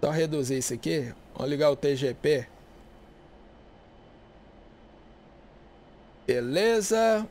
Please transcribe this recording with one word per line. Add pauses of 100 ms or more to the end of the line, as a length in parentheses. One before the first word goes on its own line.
Só
reduzir
isso
aqui. (200)
Vamos
ligar
o
T
G
P. (3750)
Beleza,